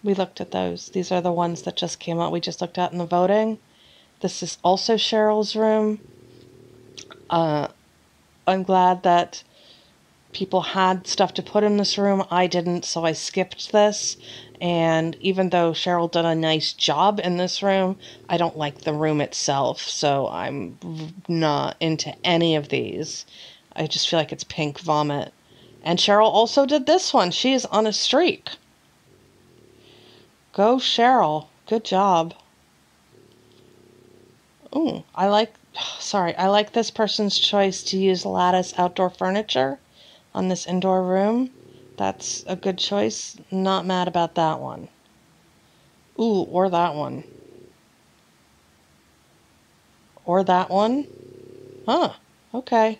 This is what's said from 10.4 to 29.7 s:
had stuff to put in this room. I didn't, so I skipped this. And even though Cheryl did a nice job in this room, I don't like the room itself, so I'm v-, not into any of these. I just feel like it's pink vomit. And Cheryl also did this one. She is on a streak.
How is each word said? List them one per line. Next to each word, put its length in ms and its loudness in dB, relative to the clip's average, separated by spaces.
had 440 0
stuff 280 0
to 80 -6
put 200 0
in 140 2
this 220 0
room. 320 2
I 160 2
didn't, 380 -2
so 200 -6
I 80 2
skipped 600 -6
this. 440 2
And 600 2
even 300 0
though 220 2
Cheryl 380 0
did 140 0
a 100 2
nice 380 0
job 500 2
in 140 0
this 260 -4
room, 360 0
I 80 0
don't 200 0
like 260 -6
the 120 -2
room 260 0
itself, 600 -2
so 460 0
I'm 540 -8
v-, 300 -12
not 520 0
into 340 -4
any 300 2
of 140 -2
these. 580 -6
I 120 -6
just 220 -4
feel 100 0
like 140 -2
it's 120 -10
pink 360 -6
vomit. 520 -2
And 160 0
Cheryl 320 6
also 340 4
did 220 0
this 260 2
one. 200 4
She 200 0
is 140 0
on 200 2
a 60 -2
streak. 580 0